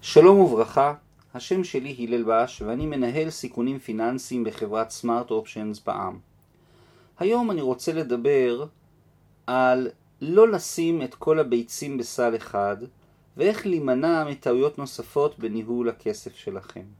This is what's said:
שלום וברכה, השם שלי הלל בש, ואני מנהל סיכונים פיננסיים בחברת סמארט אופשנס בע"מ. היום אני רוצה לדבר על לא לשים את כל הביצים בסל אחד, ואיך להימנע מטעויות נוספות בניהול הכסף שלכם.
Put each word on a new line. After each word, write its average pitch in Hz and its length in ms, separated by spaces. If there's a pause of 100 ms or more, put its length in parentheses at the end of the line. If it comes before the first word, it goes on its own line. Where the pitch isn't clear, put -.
שלום 185 360
וברכה, 139 540 (400)
השם 185 300
שלי 139 360
הלל 117 240
בש, 113 380
ואני 120 240
מנהל 143 440
סיכונים 131 500
פיננסיים 123 640
בחברת 110 460
סמארט 120 420
אופשנס 107 480
בע"מ. 98 400 (1000)
היום 226 320
אני 170 100
רוצה 131 320
לדבר 127 720 (840)
על 127 420 (320)
לא 180 260
לשים 170 540
את 127 140
כל 156 240
הביצים 135 580
בסל 117 380
אחד, 101 420 (600)
ואיך 208 280
להימנע 156 580
מטעויות 139 540
נוספות 143 600
בניהול 113 500
הכסף 107 460
שלכם. 95 500 (140)